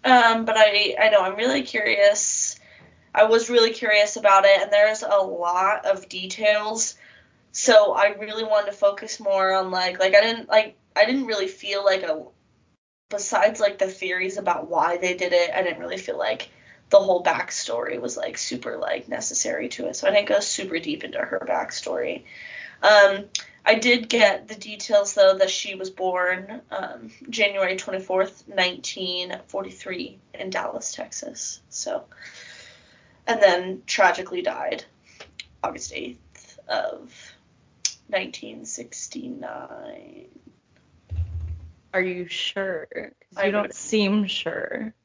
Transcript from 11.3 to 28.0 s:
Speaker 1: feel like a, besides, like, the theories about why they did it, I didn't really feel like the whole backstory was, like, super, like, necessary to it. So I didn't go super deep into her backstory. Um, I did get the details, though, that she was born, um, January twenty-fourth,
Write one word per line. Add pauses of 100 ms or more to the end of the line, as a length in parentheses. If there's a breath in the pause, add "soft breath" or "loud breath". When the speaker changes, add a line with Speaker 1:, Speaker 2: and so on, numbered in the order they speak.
Speaker 1:
feel
like
a, (840)
besides,
like,
the
theories
about
why
they
did
it,
I
didn't
really
feel
like (420 soft breath)
the
whole
backstory
was,
like,
super,
like,
necessary
to
it.
So
I
didn't
go
super
deep
into
her
backstory. (580 loud breath)
Um, (400 loud breath)
I
did
get
the
details,
though,
that
she
was
born,
um, (220)
January
twenty-fourth,